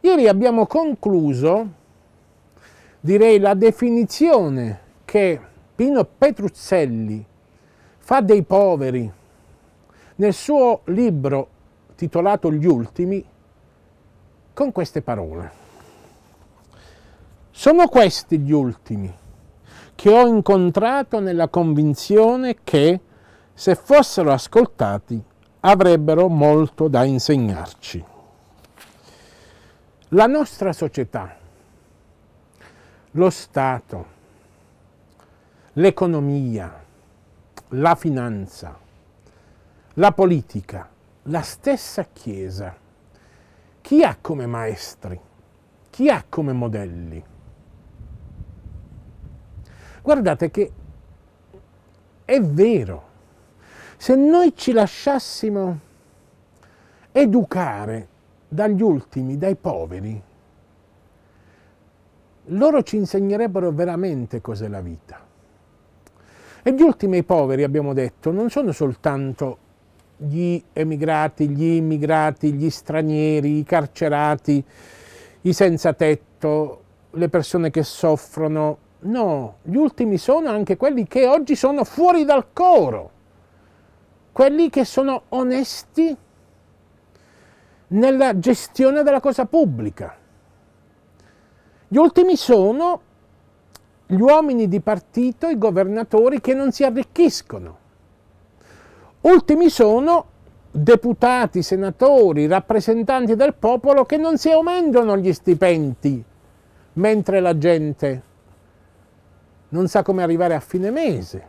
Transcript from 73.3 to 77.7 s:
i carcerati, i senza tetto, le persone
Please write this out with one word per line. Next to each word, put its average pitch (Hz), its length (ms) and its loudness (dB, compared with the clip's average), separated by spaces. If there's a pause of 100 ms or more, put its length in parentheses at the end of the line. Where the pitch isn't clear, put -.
i 151 80 -4
carcerati, 147 1000 -2 (800)
i 180 140 -2
senza 170 400 0
tetto, 151 880 -4 (260)
le 165 220 -4
persone 165 400 -2